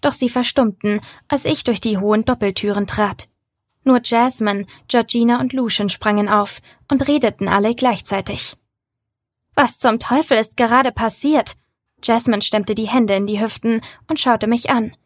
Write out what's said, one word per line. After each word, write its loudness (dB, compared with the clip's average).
Doch 0
sie -2
verstummten, 0
als -2
ich -2
durch 0
die -2
hohen 2
Doppeltüren -2
trat. -4
Nur 4
Jasmine, 0
Georgina 2
und -2
Lucian -2
sprangen 0
auf 0
und 0
redeten 0
alle 2
gleichzeitig. -4
„Was 2
zum 2
Teufel 0
ist -2
gerade 2
passiert?“ -2
Jasmine 2
stemmte -2
die -4
Hände 2
in 0
die -2
Hüften -2
und -2
schaute 2
mich 0
an. -2